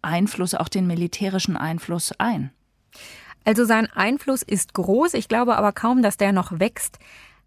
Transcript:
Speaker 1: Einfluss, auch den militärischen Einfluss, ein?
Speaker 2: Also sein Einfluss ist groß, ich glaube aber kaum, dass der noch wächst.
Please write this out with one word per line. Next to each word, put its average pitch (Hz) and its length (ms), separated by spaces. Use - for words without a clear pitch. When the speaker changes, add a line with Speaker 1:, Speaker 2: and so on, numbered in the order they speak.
Speaker 1:
Einfluss, 175 540
auch - 140
den 185 180
militärischen 175 720
Einfluss, 165 600
ein? 151 320
Speaker 2:
Also 220 200
sein 220 280
Einfluss 262 500
ist - 320
groß, 208 400
ich - 140
glaube 233 280
aber 208 160
kaum, 247 300
dass 202 140
der 202 160
noch 175 280
wächst. - 380